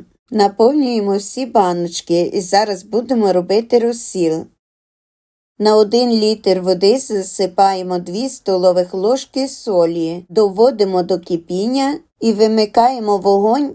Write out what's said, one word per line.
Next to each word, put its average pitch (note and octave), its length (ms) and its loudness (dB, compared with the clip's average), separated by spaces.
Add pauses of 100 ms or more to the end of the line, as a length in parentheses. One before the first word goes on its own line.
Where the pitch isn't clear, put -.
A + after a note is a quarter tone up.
(300)
Наповнюємо A3 840 2
всі B3 300 -4
баночки F3 720 0
і F3 200 -2
зараз G3 420 -2
будемо A3+ 500 0
робити G#3 460 0
розсіл. F#3+ 680 -2 (1160)
На G#3+ 140 4
один A#3 340 2
літр G#3+ 500 0
води F#3+ 380 2
засипаємо F#3+ 1000 -2
дві F3+ 300 -6
столових F3+ 680 0
ложки C4 540 -2
солі, E3+ 800 -2
доводимо G3+ 760 2
до F3 160 -2
кипіння A3 800 -4 (220)
і A3+ 120 2
вимикаємо A3 840 2
вогонь, G#3 560 2